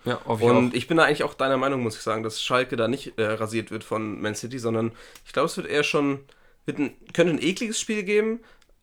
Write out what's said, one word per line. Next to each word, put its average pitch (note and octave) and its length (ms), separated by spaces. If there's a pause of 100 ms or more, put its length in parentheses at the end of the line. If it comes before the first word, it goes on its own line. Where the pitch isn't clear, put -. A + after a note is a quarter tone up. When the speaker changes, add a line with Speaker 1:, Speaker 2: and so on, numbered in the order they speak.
Speaker 1:
Ja, B2 220
hoffe A#2 180
ich A#2+ 60
Speaker 2:
Und B2 200
Speaker 1:
auch. - 40
Speaker 2:
ich - 120
bin E3 120
da D#3 60
eigentlich D3 200
auch - 100
deiner C3+ 240
Meinung, C3 240
muss A2+ 140
ich - 60
sagen, A2 200
dass A2 200
Schalke B2+ 340
da A2+ 120
nicht, - 300
äh, A2 60
rasiert A2 460
wird G#2+ 140
von G#2+ 380
Man G#2 120
City, A#2+ 240
sondern A2+ 340 (340)
ich - 80
glaub, C#3 120
es E3 100
wird F3+ 100
eher C#3+ 160
schon, C#3+ 380 (460)
wird D3+ 120
ein, C#3 140 (220)
könnte E3+ 200
ein - 80
ekliges G3+ 380
Spiel G#3+ 240
geben, A3 360 (420)